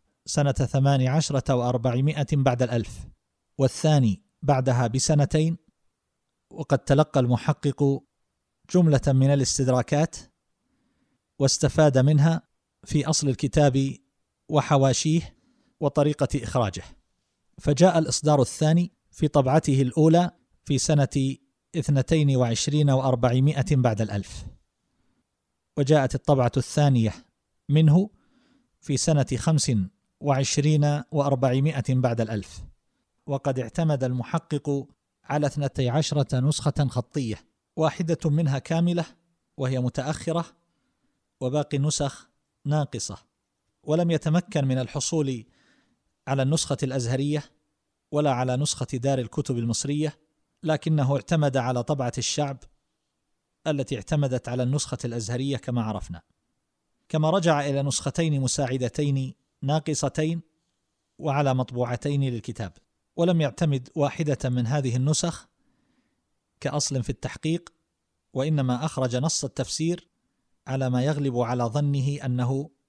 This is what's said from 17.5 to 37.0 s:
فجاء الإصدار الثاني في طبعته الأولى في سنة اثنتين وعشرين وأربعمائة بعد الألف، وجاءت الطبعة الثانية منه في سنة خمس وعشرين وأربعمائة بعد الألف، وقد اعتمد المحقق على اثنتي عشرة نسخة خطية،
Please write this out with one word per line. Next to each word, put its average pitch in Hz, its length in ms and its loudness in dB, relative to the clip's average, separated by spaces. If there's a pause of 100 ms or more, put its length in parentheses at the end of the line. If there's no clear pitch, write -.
فجاء 165 400 4
الإصدار 147 440 2
الثاني 160 500 0 (200)
في - 160 -2
طبعته 135 540 2
الأولى 160 500 4 (340)
في 139 120 0
سنة 135 600 0 (380)
اثنتين 143 600 2
وعشرين 139 540 2
وأربعمائة 131 880 2
بعد 117 260 2
الألف، 101 440 -6 (1300)
وجاءت 147 380 2
الطبعة 131 420 2
الثانية 127 560 2 (560)
منه 160 400 6 (720)
في 139 160 -4
سنة 147 280 2 (100)
خمس 147 360 0 (480)
وعشرين 147 920 0
وأربعمائة 135 800 0
بعد 123 320 0
الألف، 110 420 -6 (640)
وقد 135 320 -4
اعتمد 139 440 -2
المحقق 139 840 -4 (360)
على 147 240 -2
اثنتي 135 420 -2
عشرة 143 500 0
نسخة 143 480 0
خطية، 120 580 -6 (300)